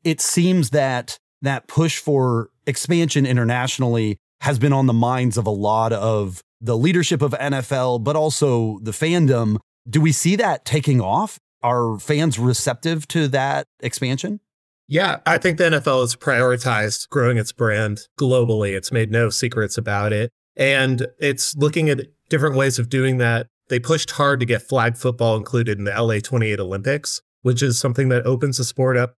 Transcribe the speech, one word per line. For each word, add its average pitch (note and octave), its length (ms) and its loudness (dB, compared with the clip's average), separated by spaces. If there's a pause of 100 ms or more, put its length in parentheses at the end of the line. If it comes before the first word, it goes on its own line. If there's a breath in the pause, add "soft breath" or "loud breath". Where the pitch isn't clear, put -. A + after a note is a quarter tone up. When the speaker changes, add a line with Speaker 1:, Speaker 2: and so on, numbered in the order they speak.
Speaker 1:
It D#3+ 180 0
seems F3 480 2
that C3 480 -2 (240)
that C3+ 260 -4
push D#3 300 0
for B2+ 520 0 (160)
expansion D3 580 0
internationally B2 920 0 (240)
has C#3 180 0
been C#3+ 140 4
on C3+ 140 2
the B2 60 4
minds A#2+ 440 0
of A2 100 -2
a G#2+ 40 0
lot G#2+ 420 0
of G#2 500 -2 (180)
the A#2 160 -2
leadership E3 460 2
of C#3+ 120 0
N C#3 200 -2
F C3 180 -4
L, B2+ 260 0
but C3+ 180 -2
also B2+ 640 0
the A2 120 -8
fandom. C3 680 2 (300)
Do C3+ 120 0
we D#3 120 4
see E3+ 240 2
that G3 280 0
taking C#3 360 2
off? A#2 380 -2 (240)
Are A#2+ 360 0
fans D3+ 400 -2
receptive B2+ 680 -2
to D#3 200 0
that C#3 380 -2 (140)
expansion? C3+ 600 -4 (460)
Speaker 2:
Yeah, E3+ 400 0
I E3 120 2
think E3 200 0
the F3+ 80 2
N D#3+ 80 2
F C#3+ 120 -2
L C3+ 140 2
has A#2+ 160 -2
prioritized A#2+ 920 0
growing B2 280 0
its G#2+ 160 -2
brand G#2+ 560 -2 (100)
globally. A#2 560 2
It's F#2+ 180 -6
made A2+ 180 0
no A2+ 180 2
secrets A2 480 -2
about G#2 360 -2
it. G#2+ 180 -2 (260)
And C3+ 500 2 (120)
it's C#3+ 380 -2
looking D3+ 340 0
at C#3 160 -2 (220)
different D3 280 0
ways C3+ 220 2
of A#2+ 100 -2
doing C3 300 0
that. A#2 300 0 (200)
They B2+ 100 0
pushed D#3 340 -2
hard C#3 280 0
to A#2+ 60 0
get A2 160 0
flag A#2+ 340 0
football A#2 400 0
included A2 420 -2
in G2+ 60 -6
the G2+ 100 -4
L A2+ 160 0
A G#2+ 100 0
twenty-eight A2 400 -2
Olympics, G#2 600 -4 (220)
which B2 200 2
is B2+ 160 2
something C3 300 0
that B2 180 2
opens C3 300 0
the C3+ 80 -2
sport C3 320 0
up B2 220 0